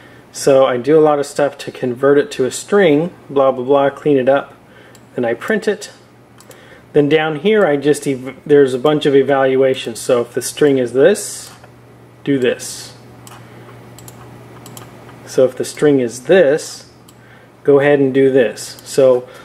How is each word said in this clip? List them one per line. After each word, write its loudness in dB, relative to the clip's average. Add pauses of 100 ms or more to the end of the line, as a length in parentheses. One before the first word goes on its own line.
(300)
So 2
I 0
do 0
a 4
lot 2
of -6
stuff -4
to -14
convert 0
it -2
to -4
a -4
string, 0 (160)
blah, 0
blah, -4
blah, 0
clean -2
it -2
up. 0 (600)
Then -4
I -2
print -6
it. -6 (1000)
Then 2
down 0
here, 0
I 0
just -2
ev-, -8
there's 4
a -2
bunch 0
of 2
evaluations. 0
So 0
if -8
the -6
string 0
is -4
this, 0 (680)
do -2
this. -6 (2250)
So 0
if -2
the -6
string 0
is -6
this, 0 (760)
go 4
ahead 4
and 0
do 4
this. -2
So 2 (180)